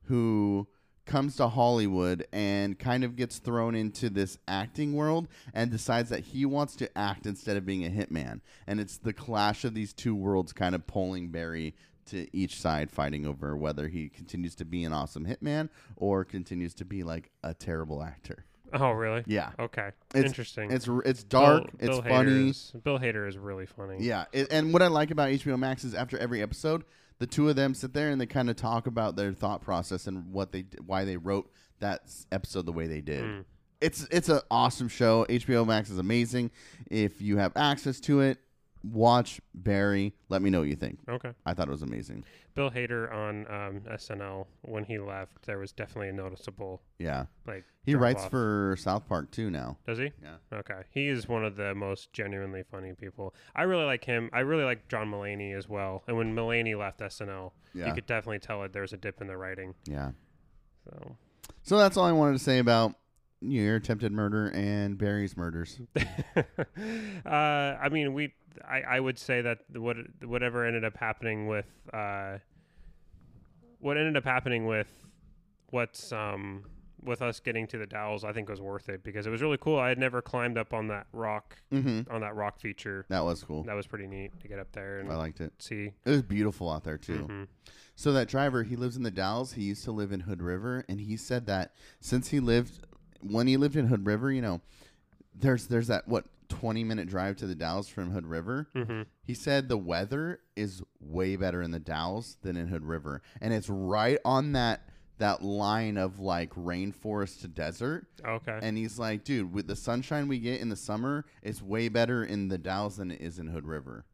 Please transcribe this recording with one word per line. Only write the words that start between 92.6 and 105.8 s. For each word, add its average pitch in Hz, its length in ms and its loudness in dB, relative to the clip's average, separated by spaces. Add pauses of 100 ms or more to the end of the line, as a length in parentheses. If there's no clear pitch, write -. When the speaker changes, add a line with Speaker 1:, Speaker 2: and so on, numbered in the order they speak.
Speaker 1:
when 110 260 2
he 131 100 8
lived 143 200 4
in 135 100 4
Hood 110 200 4
River, 110 260 2
you 131 100 0
know, 92 200 0 (720)
there's, 123 340 4
there's 117 200 4
that, 104 200 0
what, 110 160 2 (240)
twenty 113 360 -2
minute 107 240 -2
drive 95 280 -2
to 104 100 -6
the 92 80 -2
Dalles 85 340 -2
from 90 220 -6
Hood 87 160 -4
River. 92 480 -4
Speaker 2:
Mm-hmm. 113 280 -4 (200)
Speaker 1:
He 120 120 -6
said 139 340 0
the 123 100 2
weather 104 640 -4 (160)
is 95 260 -6 (180)
way 92 360 -2
better 90 260 0
in 85 80 -4
the 82 80 -4
Dalles 82 640 -6
than 92 140 -4
in 85 100 -4
Hood 85 180 -4
River, 76 380 -6 (180)
and 113 140 0
it's 107 140 -2
right 104 560 2
on 135 280 2
that, 120 300 2 (360)
that 104 240 2
line 104 540 0